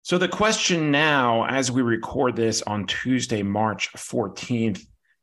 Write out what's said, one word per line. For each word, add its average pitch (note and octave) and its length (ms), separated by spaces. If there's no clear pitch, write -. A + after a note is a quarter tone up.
So F3+ 160
the F3+ 100
question F#3 600
now, C#3 560
as C3 240
we B2+ 120
record A#2+ 540
this A2+ 260
on G#2 240
Tuesday, A#2+ 560
March G2+ 480
fourteenth, A2+ 960